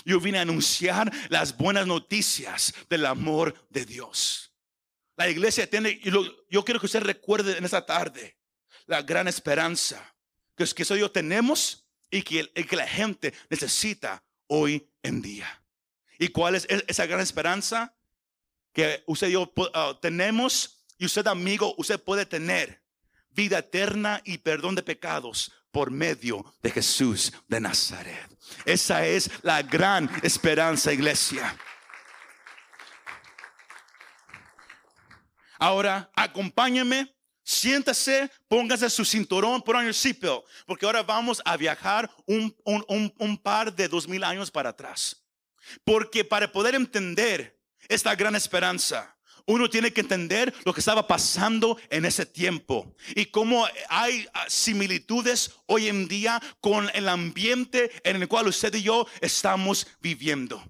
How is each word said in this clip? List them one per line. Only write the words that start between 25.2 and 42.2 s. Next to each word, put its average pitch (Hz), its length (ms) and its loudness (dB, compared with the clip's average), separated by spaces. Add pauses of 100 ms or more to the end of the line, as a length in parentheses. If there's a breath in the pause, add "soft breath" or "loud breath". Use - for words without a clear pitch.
por 139 200 0
medio 127 720 -4
de 113 80 0
Jesús - 600 2 (160 loud breath)
de 113 100 0
Nazaret. - 720 -4 (380 loud breath)
Esa 165 400 2
es 185 240 2 (100)
la 156 220 2
gran 165 480 2 (120)
esperanza, 160 720 2
iglesia. 139 640 0 (4000 loud breath)
Ahora, 196 560 2
acompáñeme, 247 1040 0 (260)
siéntase, 269 880 0 (160 soft breath)
póngase 233 440 2
su 208 160 0
cinturón, 214 560 2
put 226 140 2
on 240 80 2
your 220 100 -2
seatbelt, 170 500 -2 (220 loud breath)
porque 185 180 -4
ahora 220 180 2
vamos 226 440 -2
a 156 100 2
viajar 190 540 0 (160)